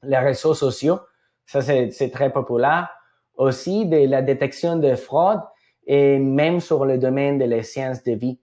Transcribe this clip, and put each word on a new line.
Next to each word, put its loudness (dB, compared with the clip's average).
les 0
réseaux 0
sociaux. 0
Ça, -2
c'est, 0
c'est -4
très -2
populaire. 0
Aussi, 0
de 4
la 2
détection -2
de 2
fraude 0
et 4
même 2
sur -2
le 0
domaine 0
de 0
la -2
science -8
de -2
vie. -4